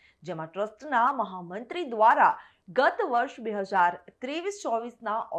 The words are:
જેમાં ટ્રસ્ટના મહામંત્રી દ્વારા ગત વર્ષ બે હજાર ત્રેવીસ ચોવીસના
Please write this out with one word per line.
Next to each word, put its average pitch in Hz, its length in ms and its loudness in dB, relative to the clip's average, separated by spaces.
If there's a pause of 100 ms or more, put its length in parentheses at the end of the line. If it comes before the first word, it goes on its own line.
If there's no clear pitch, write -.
(280)
જેમાં 160 260 -10
ટ્રસ્ટના 233 540 0 (140)
મહામંત્રી 196 760 -8
દ્વારા 220 340 6 (520)
ગત 339 340 2
વર્ષ 254 320 -2
બે 208 100 -4
હજાર 185 420 2 (220)
ત્રેવીસ 339 460 -6
ચોવીસના 226 500 -4 (200)